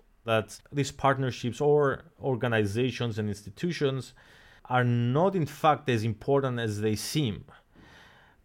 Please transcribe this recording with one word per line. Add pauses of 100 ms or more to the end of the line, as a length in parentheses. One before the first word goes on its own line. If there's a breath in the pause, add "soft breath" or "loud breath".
(240)
that (140)
these
partnerships
or (140)
organizations
and
institutions (520 soft breath)
are
not
in
fact
as
important
as
they
seem. (1000 soft breath)